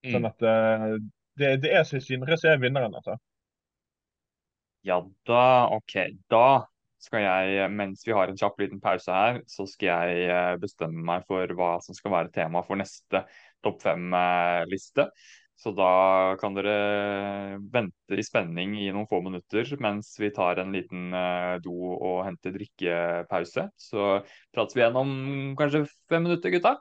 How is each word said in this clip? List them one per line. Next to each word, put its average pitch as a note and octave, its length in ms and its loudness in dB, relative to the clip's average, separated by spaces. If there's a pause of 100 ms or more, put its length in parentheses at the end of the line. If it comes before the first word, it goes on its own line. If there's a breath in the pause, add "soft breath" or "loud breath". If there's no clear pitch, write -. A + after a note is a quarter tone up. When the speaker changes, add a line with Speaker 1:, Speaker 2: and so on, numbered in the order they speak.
Speaker 1:
Mm. B2+ 80 -8
Speaker 2:
Sånn A#2+ 160 0
at, - 140 -6
eh, A2 560 2 (420)
det, C#3 220 4
det D#3 100 2
er E3+ 160 4
Sindre C3 480 -2
som D#3+ 140 4
er D3 100 6
vinneren, B2+ 380 0
altså. G2+ 180 -8 (1700)
Speaker 1:
Ja F2+ 160 0 (240)
da, B2 480 6
OK. G#2+ 240 -6 (320)
Da B2+ 380 6 (340)
skal G#2+ 240 -2
jeg, F#2+ 480 2
mens G2+ 320 -6
vi A2+ 80 -2
har F#2+ 160 2
en F#2+ 80 -8
kjapp G2+ 240 -2
liten F#2+ 200 -4
pause F#2+ 280 -2
her, G#2 400 2
så - 160 -10
skal F2 460 -2
jeg, F2 180 0
eh, F2+ 320 0
bestemme E2 400 -6
meg E2+ 240 -2
for F#2 220 -2 (100)
hva F2 240 0
som F#2+ 160 -18
skal - 220 -4
være E2+ 160 -4
tema E2+ 320 0
for G2 100 -4
neste F#2+ 480 -4 (400 soft breath)
topp G#2+ 240 -4
fem, F2 240 -2
eh, F2 560 2
liste. F#2+ 400 -2 (520 soft breath)
Så G#2+ 160 -6
da F#2+ 640 4
kan G2+ 160 -4
dere G2+ 1040 -2
vente G2 560 -4
i G2+ 80 -2
spenning F#2 560 -4
i G2+ 80 -4
noen G2+ 220 -4
få G2 100 0
minutter F#2+ 560 -4
mens G#2+ 400 -6
vi G#2 160 -2
tar F2+ 240 0
en F#2+ 160 -4
liten, F2+ 400 -8
eh, F2+ 480 -2
do- F2+ 400 -8
og F#2 240 -2
hente F#2 300 -8
drikkepause. F2 1120 -4 (100)
Så G2+ 480 -2 (300 loud breath)
prates A2+ 200 -4
vi B2+ 60 0
igjen A#2 160 4
om C3+ 140 0 (480)
kanskje D3 240 2 (260)
fem E3 160 2
minutter, F3 240 0
gutta. F3+ 320 2